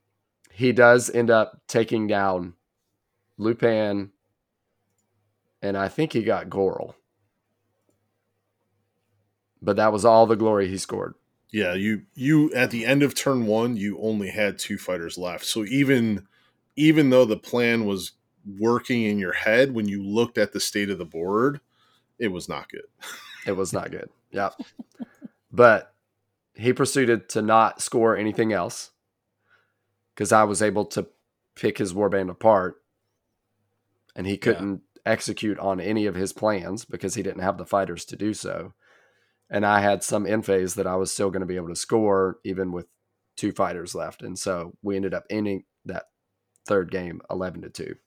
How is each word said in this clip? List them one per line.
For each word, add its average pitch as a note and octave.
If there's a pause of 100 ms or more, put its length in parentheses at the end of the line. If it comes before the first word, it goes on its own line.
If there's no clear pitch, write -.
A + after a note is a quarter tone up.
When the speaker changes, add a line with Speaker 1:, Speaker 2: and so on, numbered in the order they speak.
(520)
Speaker 1:
he B2
does A#2+
end A#2
up A2
taking A2+
down F#2+ (840)
Lupan, G#2+ (1500)
and G2+
I G2
think D#3
he A2+
got F#2
Goral. F#2+ (2750)
But G2+
that G#2+
was G#2
all A2+
the A2+
glory G#2
he F#2+
scored. F2+ (360)
Speaker 2:
Yeah, F#2+
you, G2+ (100)
you, D3+
at A#2+
the A2+
end C#3
of C#3+
turn B2+
one, A2+
you G2
only G#2+
had G2
two G2+
fighters E2+
left. F2
So A2+
even, A#2+ (480)
even D3+
though B2+
the G#2+
plan A#2
was F#2+ (480)
working A#2
in G#2
your F#2
head, B2+
when A2
you G2+
looked A2+
at G#2
the G2
state G2+
of F#2
the F2
board, G2+ (580)
it A#2+
was F2+
not D2
good. - (160)
<laughs> -
Speaker 1:
It G2
was F#2
not G2
good. - (220)
Yep. G2 (960)
But A2+ (640)
he A#2+
proceeded B2+
to A2
not A2
score A2+
anything G#2+
else G2 (1300)
'cause G#2
I A2
was G2+
able G2+
to G2 (480)
pick G#2+
his G2
warband F#2+
apart, F#2+ (1300)
and F#2
he G2+
Speaker 3:
Yeah. F#2+
Speaker 1:
couldn't G2 (240)
execute G#2+
on F#2+
any G#2
of F2+
his F#2
plans G2+
because F#2
he A#2
didn't F#2
have F#2+
the F2+
fighters F2+
to -
do G#2
so. F#2 (720)
And G#2
I G#2
had G2+
some G#2
in G#2+
phase F#2
that F#2+
I F#2
was F#2+
still G2+
gonna F#2+
be F2+
able E2+
to E2+
score G2
even F#2
with F2 (480)
two G#2
fighters F2
left. D#2
And F#2
so F2
we G2+
ended F#2+
up F2+
ending G#2 (200)
that F2+ (600)
third F#2+
game F2
eleven F#2
to -
two. -